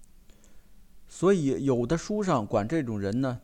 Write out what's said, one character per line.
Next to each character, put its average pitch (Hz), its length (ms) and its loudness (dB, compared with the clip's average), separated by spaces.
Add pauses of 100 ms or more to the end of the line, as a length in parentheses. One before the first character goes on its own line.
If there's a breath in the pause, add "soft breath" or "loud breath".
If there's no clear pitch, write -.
(1080 soft breath)
所 - 240 2
以 135 320 0
有 123 220 2
的 160 100 0
书 208 280 -2
上 135 240 0
管 107 200 0
这 160 140 0
种 113 180 -4
人 101 220 -2
呢， 123 220 -2